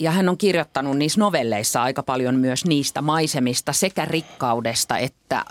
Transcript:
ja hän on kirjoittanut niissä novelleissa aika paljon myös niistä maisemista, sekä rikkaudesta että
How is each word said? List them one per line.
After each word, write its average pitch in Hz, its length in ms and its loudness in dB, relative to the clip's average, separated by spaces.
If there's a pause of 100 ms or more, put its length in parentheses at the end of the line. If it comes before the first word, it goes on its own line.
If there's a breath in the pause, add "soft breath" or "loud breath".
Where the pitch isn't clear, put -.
ja 160 100 2
hän 185 180 4
on 180 100 0
kirjoittanut 147 580 0
niissä 151 240 2
novelleissa 123 640 0
aika 135 200 -2
paljon 127 320 0
myös 131 300 0
niistä 143 380 0
maisemista, 151 720 0
sekä 185 320 -2
rikkaudesta 120 920 -2
että - 520 -4